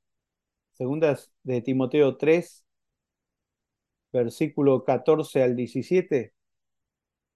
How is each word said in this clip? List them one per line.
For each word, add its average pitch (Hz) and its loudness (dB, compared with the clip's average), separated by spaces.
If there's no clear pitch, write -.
segunda 143 -2
de 123 -4
Timoteo 131 0
tres, 165 0
versículo 131 0
catorce 147 0
al 123 2
diecisiete, 127 -4